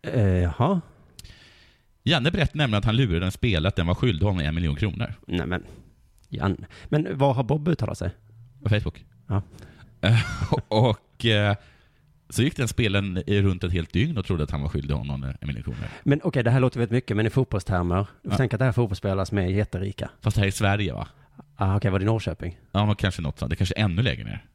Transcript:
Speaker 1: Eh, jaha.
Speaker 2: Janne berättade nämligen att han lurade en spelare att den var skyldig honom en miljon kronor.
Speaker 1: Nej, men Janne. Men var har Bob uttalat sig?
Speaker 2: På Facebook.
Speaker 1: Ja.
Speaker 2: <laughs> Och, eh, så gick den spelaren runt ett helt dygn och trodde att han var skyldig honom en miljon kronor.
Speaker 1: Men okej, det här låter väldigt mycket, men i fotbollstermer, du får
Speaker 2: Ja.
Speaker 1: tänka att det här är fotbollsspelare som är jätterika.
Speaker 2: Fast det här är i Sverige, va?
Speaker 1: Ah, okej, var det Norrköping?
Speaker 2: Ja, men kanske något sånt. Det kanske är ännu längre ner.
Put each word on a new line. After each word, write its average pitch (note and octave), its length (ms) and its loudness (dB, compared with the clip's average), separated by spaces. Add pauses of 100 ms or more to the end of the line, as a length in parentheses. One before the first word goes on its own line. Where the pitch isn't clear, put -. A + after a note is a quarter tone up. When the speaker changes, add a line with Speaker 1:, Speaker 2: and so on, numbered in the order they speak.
(140)
Speaker 1:
Eh, A#2 100 4
jaha. F#2+ 580 2 (1200)
Speaker 2:
Janne D3+ 280 2
berättade - 260 -2
nämligen A2+ 220 2
att G2+ 60 -2
han A2 100 2
lurade F#2+ 300 2
en F#2 60 0
spelare F2+ 360 0
att G2+ 80 0
den E2 120 0
var E2+ 80 4
skyldig F#2+ 300 0
honom F#2+ 140 0
en D2+ 160 0
miljon D#2+ 200 0
kronor. - 380 -4 (140)
Speaker 1:
Nej, F2 200 -2
men F2 160 -4 (640)
Janne. G2 280 -2 (280)
Men D3+ 320 0
var C#3 160 4
har B2+ 100 0
Bob D3 240 -2
uttalat D3+ 300 -2
sig? G2 140 -4 (520)
Speaker 2:
På - 60 0
Facebook. - 360 -2 (220)
Speaker 1:
Ja. G2+ 140 0 (600)
Speaker 2:
<laughs> - 680 2
Och, A2 580 0
eh, G#2 300 4 (760)
så - 140 0
gick D3+ 140 0
den B2 100 0
spelaren G2 600 0
runt G2 360 2
ett F2 100 -2
helt E2 200 -4
dygn C3 240 0
och F#2 80 -4
trodde E2 180 -2
att C#2+ 80 -4
han C#2+ 100 -4
var D2 80 -2
skyldig C#2+ 260 -4
honom C2+ 280 -6
en C2+ 240 -8
miljon B1 160 -8
kronor. - 160 -8 (240)
Speaker 1:
Men C#3+ 200 2
okej, C3+ 200 0
det A#2 80 4
här C3 80 4
låter B2+ 200 2
väldigt A2+ 160 0
mycket, A#2+ 220 0
men A2 80 2
i A2 40 2
fotbollstermer, F2+ 680 0 (240)
du - 80 -10
får - 40 0
Speaker 2:
Ja. G2+ 40 0
Speaker 1:
tänka C3 180 0
att G2 40 -4
det C3 60 2
här C3 40 4
är - 40 0
fotbollsspelare G2 520 0
som G#2 120 -2
är G2 100 2
jätterika. G2 640 -2 (120)
Speaker 2:
Fast A2 140 0
det - 60 2
här G2+ 40 4
är G2 40 2
i - 20 -2
Sverige, G2 420 0
va? G1+ 140 -8 (480)
Speaker 1:
Ah, F#2+ 220 2
okej, G2 140 2
var F#2+ 80 2
det F#2+ 60 0
Norrköping? G2 520 -2 (140)
Speaker 2:
Ja, G2+ 140 2
men G#2 100 2
kanske F#2 260 -2
något D2 180 -6
sånt. - 100 -4
Det - 60 0
kanske F#2+ 220 -2
är G#2+ 60 2
ännu F#2+ 180 0
längre B1+ 220 -2
ner. G#1+ 320 -12